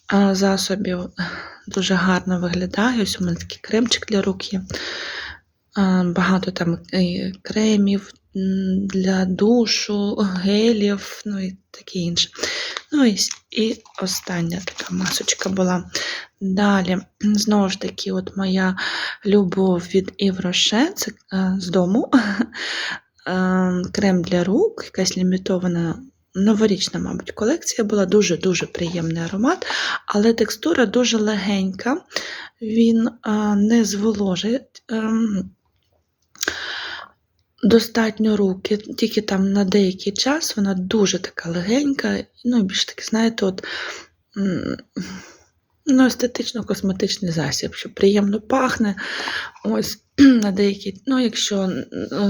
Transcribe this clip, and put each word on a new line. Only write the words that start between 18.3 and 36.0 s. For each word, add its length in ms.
моя 400
любов 520
від 180
Yves 200
Rocher, 520
це, 160
е, 280
з 80
дому. 480
<laughs> 60
Е, 560
крем 300
для 220
рук, 400
якась 320
лімітована 840
новорічна, 680
мабуть, 300
колекція 540
була, 220
дуже-дуже 600
приємний 560
аромат, 440
але 260
текстура 540
дуже 320
легенька, 840
він, 460
е, 480
не 280
зволожить, 1040
ем, 640